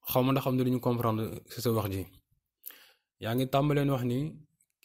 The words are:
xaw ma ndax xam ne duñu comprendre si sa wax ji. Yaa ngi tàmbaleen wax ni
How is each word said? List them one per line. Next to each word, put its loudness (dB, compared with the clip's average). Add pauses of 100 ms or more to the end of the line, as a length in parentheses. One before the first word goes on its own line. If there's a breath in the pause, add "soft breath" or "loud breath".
xaw 2
ma 2
ndax 0
xam 2
ne 2
duñu 0
comprendre 0 (240)
si -12
sa 0
wax 0
ji. -4 (1200 loud breath)
Yaa -4
ngi 0
tàmbaleen 2
wax 0
ni 0 (680)